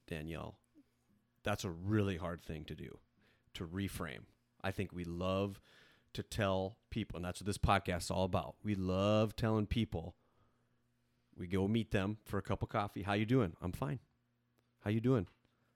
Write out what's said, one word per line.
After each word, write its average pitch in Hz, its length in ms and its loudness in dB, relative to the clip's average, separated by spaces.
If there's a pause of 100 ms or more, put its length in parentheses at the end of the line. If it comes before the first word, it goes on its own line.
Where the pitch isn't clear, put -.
Danielle. 78 520 -8 (840)
That's 104 220 -2
a 98 60 -2
really 98 480 2
hard 85 240 -6
thing 80 240 -10
to 80 80 -8
do, 73 240 -12 (560)
to 90 120 -6
reframe. 85 580 -4 (380)
I 98 80 -2
think 98 220 -4
we 87 120 -4
love 95 560 0 (520)
to 104 100 -6
tell 95 560 0 (120)
people, 107 260 -4
and 87 80 -4
that's 90 160 -6
what 92 60 -6
this 101 120 -2
podcast 95 460 2
is - 60 -4
all 90 140 2
about. 92 380 -2
We 104 120 0
love 98 600 4
telling 110 300 2
people, 92 500 -2 (1200)
we 92 100 -8
go 95 220 2
meet 110 220 2
them 104 340 0
for 101 140 -2
a 95 40 -4
cup - 200 -2
of - 80 -6
coffee. 104 320 -4
"How 101 100 0
you 107 140 4
doing?" 113 340 4
"I'm 90 120 -2
fine." 135 260 -4 (840)
"How 104 100 -2
you 110 100 2
doing?" 120 260 4 (500)